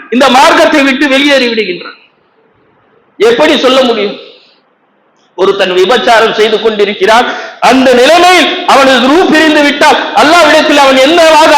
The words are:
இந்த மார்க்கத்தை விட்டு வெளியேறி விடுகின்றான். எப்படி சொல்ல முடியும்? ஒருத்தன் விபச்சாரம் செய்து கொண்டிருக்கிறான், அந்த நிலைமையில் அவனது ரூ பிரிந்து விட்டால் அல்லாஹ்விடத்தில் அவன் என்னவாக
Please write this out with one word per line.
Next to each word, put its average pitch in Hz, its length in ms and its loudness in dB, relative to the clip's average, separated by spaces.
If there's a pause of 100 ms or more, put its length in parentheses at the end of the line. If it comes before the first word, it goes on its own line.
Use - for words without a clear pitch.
(140)
இந்த 269 120 0 (100)
மார்க்கத்தை 311 520 2
விட்டு 269 160 -2 (100)
வெளியேறி 269 380 0
விடுகின்றான். 185 460 -8 (1300)
எப்படி 302 240 0 (100)
சொல்ல 262 140 2 (100)
முடியும்? 208 260 -4 (1300)
ஒருத்தன் 190 380 -2
விபச்சாரம் 220 580 0
செய்து 214 260 0
கொண்டிருக்கிறான், 214 640 0 (440)
அந்த 262 180 2 (120)
நிலைமையில் 349 460 2 (280)
அவனது 262 360 2
ரூ 320 80 2 (140)
பிரிந்து 302 340 0
விட்டால் 285 320 0 (240)
அல்லாஹ்விடத்தில் 302 640 2
அவன் 262 220 2
என்னவாக 320 520 2